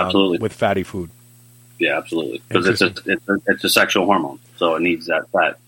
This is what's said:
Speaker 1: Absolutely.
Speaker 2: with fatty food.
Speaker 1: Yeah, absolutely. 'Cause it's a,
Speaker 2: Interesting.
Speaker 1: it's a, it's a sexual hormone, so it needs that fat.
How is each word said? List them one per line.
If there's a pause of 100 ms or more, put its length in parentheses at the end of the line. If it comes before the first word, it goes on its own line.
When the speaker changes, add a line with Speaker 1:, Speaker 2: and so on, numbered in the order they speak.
Speaker 1:
Absolutely.
Speaker 2:
with
fatty
food. (680)
Speaker 1:
Yeah,
absolutely.
'Cause
it's
a,
Speaker 2:
Interesting.
Speaker 1:
it's
a,
it's
a
sexual
hormone, (180)
so
it
needs
that
fat.